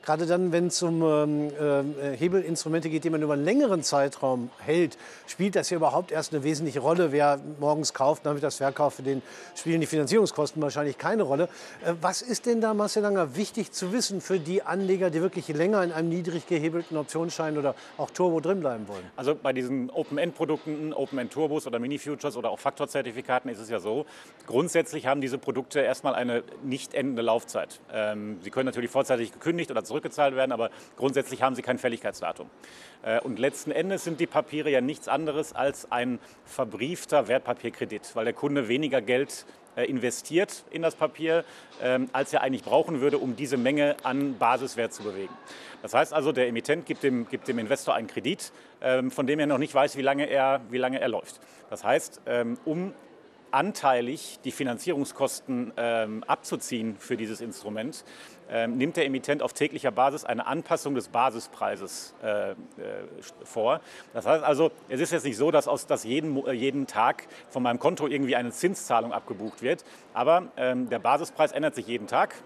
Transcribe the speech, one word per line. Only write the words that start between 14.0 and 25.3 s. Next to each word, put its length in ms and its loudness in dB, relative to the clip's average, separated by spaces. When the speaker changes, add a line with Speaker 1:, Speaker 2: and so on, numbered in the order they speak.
Speaker 1:
für 160 0
die 240 -2
Anleger, 480 2
die 100 0
wirklich 280 -2
länger 340 4
in 100 0
einem 160 0
niedrig 380 -2
gehebelten 500 -2
Optionsschein 640 -2
oder 160 2
auch 120 -4
Turbo 300 2
drinbleiben 480 0
wollen? 160 -10
Speaker 2:
Also 180 2
bei 180 0
diesen 380 -2
Open-End-Produkten, 1040 -2
Open-End-Turbos 720 -2
oder 120 -2
Mini-Futures 600 -4
oder 100 -2
auch 120 -4
Faktorzertifikaten 880 -2
ist 80 -8
es 100 -12
ja 120 -2
so, 260 -2
grundsätzlich 640 2
haben 120 2
diese 180 -2